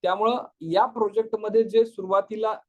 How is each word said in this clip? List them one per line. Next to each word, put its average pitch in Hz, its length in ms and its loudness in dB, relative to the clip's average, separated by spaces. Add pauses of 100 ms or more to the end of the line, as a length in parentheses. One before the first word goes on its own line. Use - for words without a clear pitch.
त्यामुळं 208 400 0 (180)
या 180 240 2
प्रोजेक्टमध्ये 220 760 0
जे 226 220 2
सुरुवातीला 202 680 -2 (120)